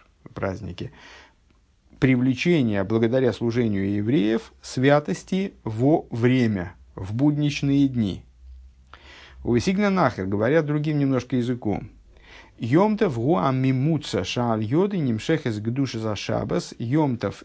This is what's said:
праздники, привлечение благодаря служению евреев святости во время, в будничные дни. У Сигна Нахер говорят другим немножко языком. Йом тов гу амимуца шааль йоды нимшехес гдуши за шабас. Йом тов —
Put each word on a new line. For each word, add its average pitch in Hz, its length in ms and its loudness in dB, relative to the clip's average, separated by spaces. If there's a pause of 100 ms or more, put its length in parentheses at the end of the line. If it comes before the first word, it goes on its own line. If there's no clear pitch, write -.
(360)
праздники, 95 560 -8 (1080)
привлечение 127 840 2
благодаря 113 500 2
служению 110 580 0
евреев 113 680 0
святости 147 1000 0
во 123 480 2
время, 117 640 0 (180)
в 101 220 -10
будничные 143 720 2
дни. 113 360 -2 (1200)
У 120 140 2
Сигна 196 320 2
Нахер 135 380 0
говорят 123 400 2
другим 151 320 -2
немножко 135 380 0
языком. 117 520 -4 (680)
Йом 185 380 2
тов 156 220 0
гу 147 180 2
амимуца 131 840 0
шааль 113 400 -2
йоды 185 340 0
нимшехес 123 640 -2
гдуши 120 400 -4
за 110 160 -2
шабас. 113 640 -4
Йом 131 380 0
тов — - 280 -6